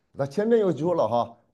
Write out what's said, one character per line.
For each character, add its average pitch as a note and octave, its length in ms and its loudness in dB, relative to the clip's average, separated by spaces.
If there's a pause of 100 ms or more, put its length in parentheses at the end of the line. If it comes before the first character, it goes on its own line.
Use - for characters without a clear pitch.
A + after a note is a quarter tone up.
(180)
他 C#3 80 -2
前 G#3 220 -4
面 A#3 120 4
又 F#3 160 2
说 E3 200 -2
了 C3+ 120 2
哈， A#2 300 -2 (160)